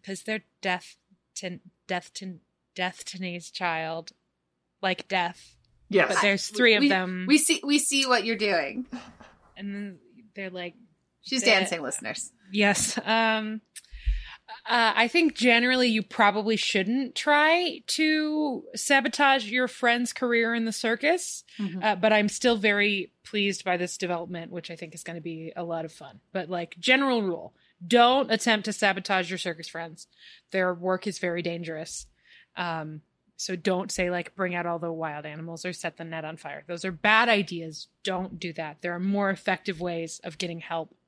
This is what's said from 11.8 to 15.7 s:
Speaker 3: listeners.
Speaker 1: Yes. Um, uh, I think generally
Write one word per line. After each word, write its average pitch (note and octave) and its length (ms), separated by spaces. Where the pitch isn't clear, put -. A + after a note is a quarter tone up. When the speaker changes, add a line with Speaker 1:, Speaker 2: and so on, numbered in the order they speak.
Speaker 3:
listeners. - 520
Speaker 1:
Yes. G3+ 540
Um, A3 560
uh, A#3 260
I A#3 120
think E4 280
generally B3 520